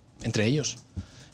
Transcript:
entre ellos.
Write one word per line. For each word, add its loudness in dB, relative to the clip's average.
entre 2
ellos. 0